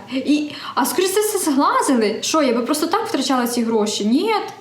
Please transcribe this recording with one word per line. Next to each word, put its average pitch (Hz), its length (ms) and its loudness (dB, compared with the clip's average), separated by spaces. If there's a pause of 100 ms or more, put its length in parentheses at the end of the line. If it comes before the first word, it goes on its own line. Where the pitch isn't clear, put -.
(120)
І, 285 380 0 (240)
а 247 100 2
скоріше 359 280 0
за 427 80 2
все, 415 180 0
зглазили. 285 800 2
Що, 311 220 0
я 254 100 2
би 240 100 0
просто 311 240 -2
так 440 200 -2
втрачала 262 400 0
ці 240 160 -2
гроші? 214 420 0
Ні, 339 300 2 (260)